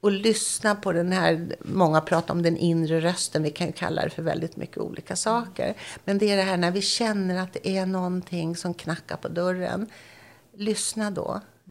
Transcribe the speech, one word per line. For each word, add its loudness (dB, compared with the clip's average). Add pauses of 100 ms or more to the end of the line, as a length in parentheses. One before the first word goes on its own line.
och 6
lyssna 2
på -2
den 2
här, 2
många 4
pratar 0
om 2
den 4
inre 2
rösten, 0
vi 0
kan -4
ju -4
kalla -2
det -2
för -8
väldigt -2
mycket -10
olika -6
saker. -2 (300)
Men 0
det 4
är 4
det 4
här 2
när 2
vi 0
känner 0
att -8
det -4
är 0
någonting -2
som -4
knackar -6
på -8
dörren. -2 (720)
Lyssna -2
då. -4 (300)